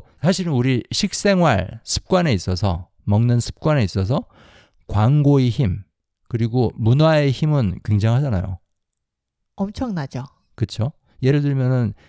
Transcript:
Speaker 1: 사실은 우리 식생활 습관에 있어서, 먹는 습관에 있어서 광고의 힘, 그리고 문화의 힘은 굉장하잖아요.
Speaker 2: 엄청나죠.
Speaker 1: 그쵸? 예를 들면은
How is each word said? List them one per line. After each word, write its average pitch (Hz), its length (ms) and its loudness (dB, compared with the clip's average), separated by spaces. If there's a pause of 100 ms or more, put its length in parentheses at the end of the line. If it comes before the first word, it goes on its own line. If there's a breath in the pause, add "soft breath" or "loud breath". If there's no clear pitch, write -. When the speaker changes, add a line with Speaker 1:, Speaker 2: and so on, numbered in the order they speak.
(220 soft breath)
Speaker 1:
사실은 175 300 0
우리 127 380 0
식생활 160 960 0
습관에 175 480 0
있어서, 92 560 -2 (160)
먹는 120 360 2
습관에 151 420 -2
있어서 104 420 -2 (640 soft breath)
광고의 139 600 4
힘, 101 360 -2 (440)
그리고 117 460 -2
문화의 143 560 2
힘은 139 540 0
굉장하잖아요. 107 720 0 (1000)
Speaker 2:
엄청나죠. 196 680 -6 (300)
Speaker 1:
그쵸? 113 380 -4 (300)
예를 139 180 2
들면은 127 540 -2 (140 soft breath)